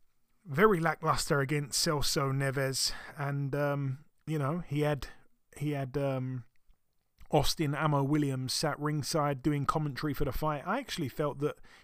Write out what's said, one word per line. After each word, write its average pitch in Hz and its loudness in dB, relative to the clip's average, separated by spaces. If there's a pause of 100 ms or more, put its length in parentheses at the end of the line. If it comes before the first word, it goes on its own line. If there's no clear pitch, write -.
(460)
very 180 4
lackluster 156 0
against 143 -2
Celso 143 0
Neves, 135 -2 (260)
and, 143 -4
um, 143 -2 (280)
you 156 -2
know, 151 -2
he 147 -2
had, 147 0 (500)
he 147 -2
had, 139 -4
um, 131 -2 (880)
Austin 147 4
Ammo 143 4
Williams 139 2
sat 147 0
ringside 147 2
doing 143 2
commentary 147 0
for 147 2
the 131 0
fight. 147 -2
I 202 0
actually 175 -4
felt 143 -2
that 143 0 (260)